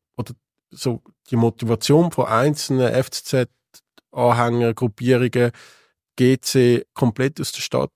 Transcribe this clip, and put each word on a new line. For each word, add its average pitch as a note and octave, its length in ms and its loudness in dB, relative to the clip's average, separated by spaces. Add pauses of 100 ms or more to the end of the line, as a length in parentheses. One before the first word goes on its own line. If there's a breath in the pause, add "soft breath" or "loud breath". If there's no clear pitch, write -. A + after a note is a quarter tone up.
(160)
oder A#2+ 160 -10 (380)
so - 320 -6 (280)
die B2 60 -2
Motivation A#2 760 2
von - 140 -2
einzelnen C3 640 0
F-C-Z-Anhängern, A#2+ 1800 -2
Gruppierungen, B2 760 0 (640 soft breath)
G B2+ 240 4
C B2 440 2 (100)
komplett C3 460 -2
aus D3 100 -8
der - 120 -12
Stadt - 340 -4